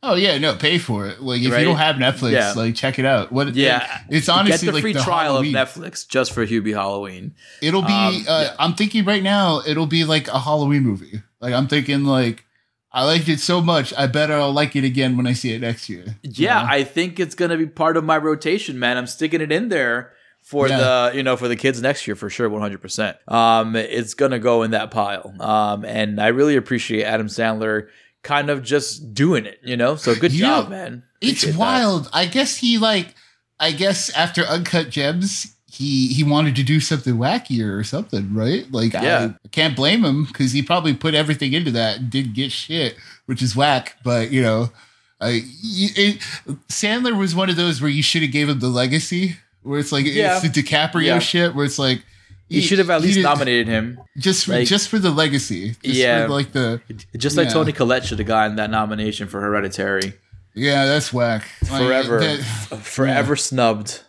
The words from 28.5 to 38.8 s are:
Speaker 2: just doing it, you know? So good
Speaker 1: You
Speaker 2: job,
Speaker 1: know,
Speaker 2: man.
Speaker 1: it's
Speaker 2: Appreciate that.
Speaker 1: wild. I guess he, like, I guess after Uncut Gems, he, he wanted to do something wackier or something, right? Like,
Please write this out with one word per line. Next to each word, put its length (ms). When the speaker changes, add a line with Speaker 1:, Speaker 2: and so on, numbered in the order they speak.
Speaker 2:
just 500
doing 320
it, 180
you 140
know? 200
So 180
good 180
Speaker 1:
You 80
Speaker 2:
job, 240
Speaker 1:
know, 60
Speaker 2:
man. 320
Speaker 1:
it's 220
Speaker 2:
Appreciate 100
that. 60
Speaker 1:
wild. 560
I 120
guess 300
he, 220
like, 360
I 120
guess 380
after 320
Uncut 480
Gems, 640
he, 380
he 160
wanted 320
to 80
do 160
something 380
wackier 600
or 60
something, 500
right? 380
Like, 220